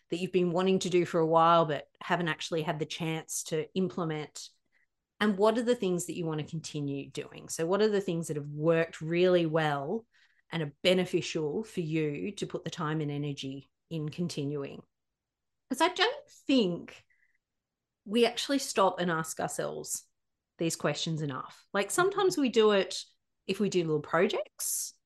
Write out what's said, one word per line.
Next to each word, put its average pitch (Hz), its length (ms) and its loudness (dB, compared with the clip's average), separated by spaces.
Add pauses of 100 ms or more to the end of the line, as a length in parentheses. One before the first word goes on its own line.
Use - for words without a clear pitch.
(100)
that 170 80 -2
you've 180 140 -4
been 180 200 2
wanting 185 280 4
to 180 100 -4
do 175 160 4
for 180 120 0
a 160 80 4
while 165 380 6
but 151 240 -2 (140)
haven't 175 260 0
actually 160 320 -2
had 156 180 -4
the 156 60 -4
chance 160 600 -6
to 156 300 -4
implement. 170 760 -4 (680)
And 208 200 0
what 220 180 4
are 247 60 2
the 240 120 2
things 180 300 0
that - 100 -8
you 170 120 -4
want 156 140 -2
to 147 60 -8
continue 143 600 -6
doing? 147 400 -12
So - 160 -4
what 196 160 2
are 220 80 4
the 202 140 2
things 165 260 -2
that 147 80 -4
have 147 140 -6
worked 160 500 2
really 175 460 4
well 156 580 0 (480)
and 165 100 -2
are 143 200 -6
beneficial 180 800 0
for - 160 -8
you 156 520 -2
to 190 140 -6
put - 180 -8
the 165 60 -8
time 156 300 -4
and 147 100 -2
energy 139 600 -6 (180)
in 151 220 -6
continuing? 143 720 -6 (880)
'Cause 254 100 -2
I 330 80 6
don't 427 400 0 (180)
think 202 560 0 (1040)
we 233 160 2
actually 277 360 0
stop 190 400 2
and 180 100 0
ask 160 300 -2
ourselves 151 640 -6 (540)
these 165 180 -2
questions 156 460 -2
enough. - 500 -8
Like, 202 180 0
sometimes 381 480 2
we 269 100 2
do 214 220 6
it - 320 2 (460)
if 190 100 -2
we 202 100 2
do 180 120 2
little 156 200 2
projects - 920 -2 (120)